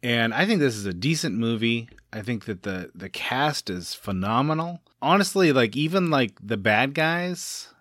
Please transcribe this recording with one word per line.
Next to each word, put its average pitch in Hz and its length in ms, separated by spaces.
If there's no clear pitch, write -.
And 117 320
I 147 120
think 208 140
this 131 160
is 101 100
a 95 80
decent 135 420
movie. 117 540
I 110 100
think 110 240
that 101 180
the, 92 320
the 92 140
cast - 600
is 90 240
phenomenal. 139 880
Honestly, 185 500
like, 117 240
even, 165 340
like, 131 320
the 104 160
bad 110 360
guys 170 760